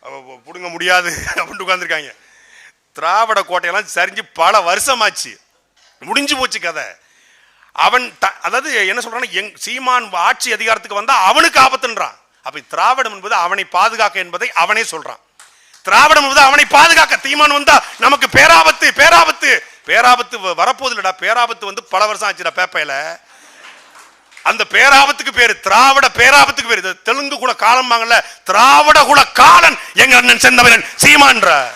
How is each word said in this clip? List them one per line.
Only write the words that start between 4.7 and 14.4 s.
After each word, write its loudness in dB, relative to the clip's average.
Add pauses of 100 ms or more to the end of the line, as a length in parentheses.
வருஷமாச்சு, -4 (760)
முடிஞ்சு -4
போச்சு -6
கதை. -10 (1000)
அவன் 0 (180)
த-, -4 (100)
அதாவது -6 (200)
என்ன -4
சொல்றான்னா, -10
எங்-, -12 (100)
சீமான் -4 (180)
ஆட்சி -4
அதிகாரத்துக்கு -4
வந்தா 0 (140)
அவனுக்கு 2
ஆபத்துன்றான். -6 (300)
அப்ப -16
திராவிடம் -2
என்பது -6 (100)
அவனை -2 (140)
பாதுகாக்க -2
என்பதை -8 (160)